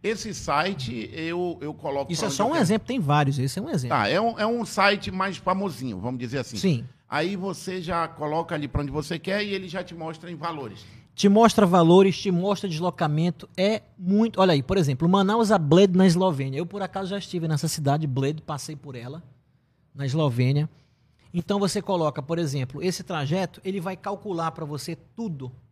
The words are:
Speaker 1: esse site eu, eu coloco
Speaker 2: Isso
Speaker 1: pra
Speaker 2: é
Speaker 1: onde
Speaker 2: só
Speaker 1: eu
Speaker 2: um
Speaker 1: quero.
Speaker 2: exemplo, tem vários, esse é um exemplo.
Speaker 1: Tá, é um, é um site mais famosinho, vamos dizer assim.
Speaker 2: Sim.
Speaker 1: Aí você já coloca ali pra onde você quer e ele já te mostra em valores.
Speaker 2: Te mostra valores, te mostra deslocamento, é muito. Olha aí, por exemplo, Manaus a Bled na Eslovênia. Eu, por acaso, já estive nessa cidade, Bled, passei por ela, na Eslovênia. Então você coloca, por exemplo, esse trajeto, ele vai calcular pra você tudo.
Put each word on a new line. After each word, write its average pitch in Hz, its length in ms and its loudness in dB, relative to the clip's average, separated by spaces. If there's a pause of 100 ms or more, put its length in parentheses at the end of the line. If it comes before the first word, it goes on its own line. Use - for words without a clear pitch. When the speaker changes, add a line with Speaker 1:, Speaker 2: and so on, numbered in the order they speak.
Speaker 1:
esse 208 300 -4
site 143 800 -4
eu, 170 480 -6
eu 147 140 -8
coloco 139 360 -6
Speaker 2:
Isso 160 120 -4
Speaker 1:
pra 214 60 -2
Speaker 2:
é - 0 -
Speaker 1:
onde - 100 -4
Speaker 2:
só 202 60 2
Speaker 1:
eu - 20 2
Speaker 2:
um 262 60 0
Speaker 1:
quero. 330 100 2
Speaker 2:
exemplo, 202 260 2
tem 254 120 -2
vários, 143 380 2
esse 135 200 -4
é 196 40 -6
um 302 60 -8
exemplo. 147 300 -2
Speaker 1:
Tá, 104 100 2
é 156 100 2
um, 226 200 0
é 214 80 0
um 233 180 -2
site 202 460 0
mais 185 260 -4
famosinho, 139 640 -4
vamos 123 180 -6
dizer 123 200 -6
assim. 120 180 -6
Speaker 2:
Sim. 127 280 0 (220)
Speaker 1:
Aí 175 300 -2
você 185 460 -6
já 165 260 -4
coloca 156 460 -4
ali 147 120 -4
pra 147 140 -4
onde 143 100 -6
você 156 280 -6
quer 202 260 -4
e 202 80 -6
ele 190 160 -6
já 180 160 -8
te 175 100 -16
mostra 165 360 -12
em 170 60 -10
valores. 139 500 -10 (280)
Speaker 2:
Te - 160 4
mostra 214 340 8
valores, 175 540 6
te 202 120 -2
mostra 190 380 0
deslocamento, 165 880 -2
é 208 260 0 (160)
muito. 202 400 2
Olha 190 140 6
aí, 139 100 4
por 190 140 0
exemplo, 151 320 2
Manaus 196 420 4
a 214 80 6
Bled 175 380 6
na 185 100 8
Eslovênia. 151 520 2
Eu, 175 80 -4
por 196 160 -8
acaso, 190 260 -6
já 196 80 -6
estive 170 320 -6
nessa 156 200 0
cidade, 151 380 0
Bled, 135 360 -2
passei 151 340 -10
por 135 180 -16
ela, 127 280 -14 (720)
na 139 100 -6
Eslovênia. 139 640 2 (640)
Então 185 260 -2
você 196 220 0
coloca, 160 420 -2
por 165 160 -4
exemplo, 143 440 -4
esse 180 200 -2
trajeto, 170 600 -4
ele 190 160 -4
vai 185 160 -6
calcular 196 560 -6
pra 160 140 -10
você 147 280 -8 (200)
tudo. 151 360 -8 (220)